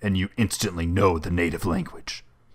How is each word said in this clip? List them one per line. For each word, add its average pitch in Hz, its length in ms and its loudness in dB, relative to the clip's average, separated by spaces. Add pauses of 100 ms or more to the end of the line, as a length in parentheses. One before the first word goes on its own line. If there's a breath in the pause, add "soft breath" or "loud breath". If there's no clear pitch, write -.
and 101 160 0
you 92 200 0
instantly 95 480 -2
know 90 320 4
the 80 140 -4
native 85 340 0
language. - 600 -4 (300)